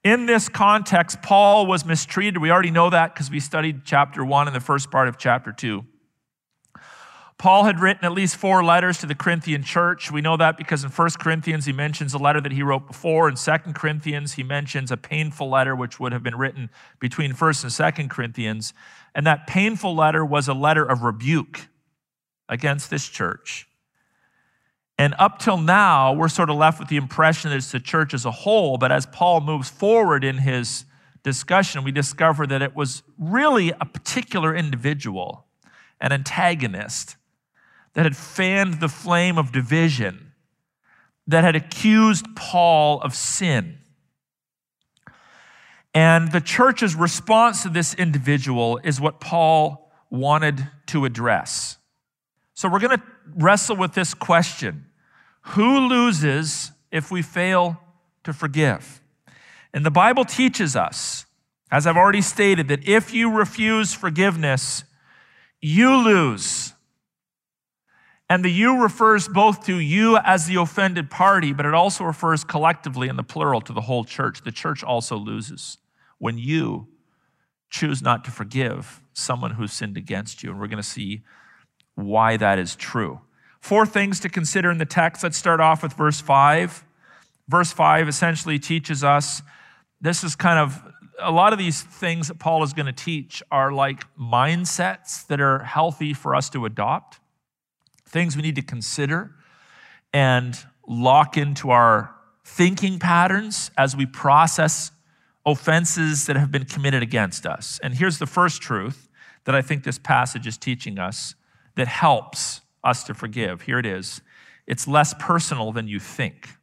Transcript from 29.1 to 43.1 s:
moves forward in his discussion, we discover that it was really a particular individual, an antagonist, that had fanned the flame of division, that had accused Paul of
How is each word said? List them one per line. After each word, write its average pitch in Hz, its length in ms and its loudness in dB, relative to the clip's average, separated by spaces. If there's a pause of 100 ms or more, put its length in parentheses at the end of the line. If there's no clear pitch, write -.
moves 147 280 -6
forward 196 540 2
in 135 140 -2
his 127 480 -2 (360)
discussion, 151 600 0
we 139 80 -4
discover 147 560 0
that 135 140 -2
it 143 160 -4
was 139 260 -6 (140)
really 214 540 2
a - 140 -6
particular 160 680 -4
individual, 135 920 -6 (520)
an 131 140 -2
antagonist, 139 1040 -4 (760)
that 151 100 0
had 147 140 0
fanned 185 640 -2
the 160 80 0
flame 175 480 0
of 135 160 -2
division, 127 800 0 (920)
that 165 200 4
had 165 100 4
accused 214 720 2 (100)
Paul 156 640 2
of 131 160 -6